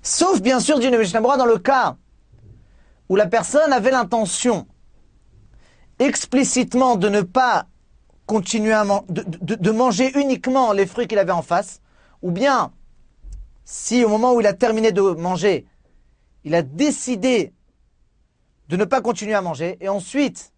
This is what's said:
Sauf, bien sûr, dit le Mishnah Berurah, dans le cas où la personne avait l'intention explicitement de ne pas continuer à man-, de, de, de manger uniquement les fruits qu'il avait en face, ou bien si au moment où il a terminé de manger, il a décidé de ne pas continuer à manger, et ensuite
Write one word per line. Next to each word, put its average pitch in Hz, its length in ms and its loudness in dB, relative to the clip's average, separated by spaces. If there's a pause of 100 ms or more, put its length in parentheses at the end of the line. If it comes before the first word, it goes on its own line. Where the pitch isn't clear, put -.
Sauf, 339 400 0
bien 247 180 2
sûr, 285 200 2
dit 240 100 2
le 240 80 2
Mishnah 220 240 0
Berurah, 254 160 2
dans 254 80 2
le 226 140 2
cas 240 360 0 (1120)
où 185 80 0
la 208 120 4
personne 247 440 2
avait 247 200 2
l'intention 226 760 -2 (1300)
explicitement 254 960 0
de 196 140 0
ne 202 120 2
pas 220 460 0 (580)
continuer 214 480 -2
à 214 100 2
man-, 202 260 0
de, 175 140 -6
de, 180 320 -6
de 196 160 0
manger 254 480 2
uniquement 262 540 0
les 196 120 2
fruits 226 220 -6
qu'il 214 120 0
avait 185 120 0
en 170 100 0
face, - 400 -4 (400)
ou 180 100 -4
bien 233 400 0 (920)
si - 400 -2
au 220 60 2
moment 226 240 2
où 233 80 2
il 208 60 4
a 196 60 2
terminé 220 380 2
de 190 100 0
manger, 180 640 0 (800)
il 151 120 -4
a 170 60 2
décidé 220 920 -2 (1160)
de 160 60 -4
ne 202 100 0
pas 269 160 0
continuer 214 320 -4
à 202 80 0
manger, 170 380 -6
et 190 100 -6
ensuite 202 680 -4